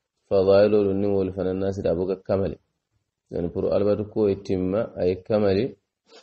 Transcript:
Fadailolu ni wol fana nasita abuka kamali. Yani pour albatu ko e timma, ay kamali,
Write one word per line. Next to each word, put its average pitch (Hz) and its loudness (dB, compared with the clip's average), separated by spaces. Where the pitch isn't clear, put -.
Fadailolu 98 4
ni 98 -2
wol 95 0
fana 92 -4
nasita 95 -2
abuka 92 -2
kamali. 95 -4
Yani 85 -4
pour - -4
albatu 101 0
ko 107 0
e 98 2
timma, 95 -2
ay 92 -2
kamali, 104 2